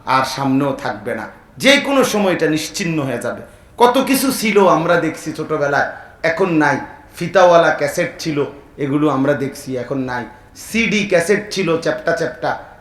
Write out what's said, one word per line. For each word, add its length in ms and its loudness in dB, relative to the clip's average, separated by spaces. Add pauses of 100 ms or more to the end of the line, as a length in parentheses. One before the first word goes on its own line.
আর 200 0
সামনেও 480 0
থাকবে 420 -6
না। 120 -8 (300)
যে 200 6
কোনো 260 2
সময় 300 0
এটা 160 0
নিশ্চিহ্ন 500 -2
হয়ে 180 -2
যাবে। 240 -6 (360)
কত 300 4
কিছু 240 0
ছিল 360 2
আমরা 280 4
দেখছি 380 -4
ছোটবেলায়, 580 -2 (320)
এখন 260 0
নাই। 280 2 (380)
ফিতাওয়ালা 540 4
ক্যাসেট 500 -2
ছিল, 260 -2 (320)
এগুলো 320 0
আমরা 240 2
দেখছি, 440 -6
এখন 200 -6
নাই। 280 -4 (300)
সিডি 500 -2
ক্যাসেট 480 2
ছিল 280 0
চ্যাপ্টা 300 -2
চ্যাপ্টা, 520 -4 (180)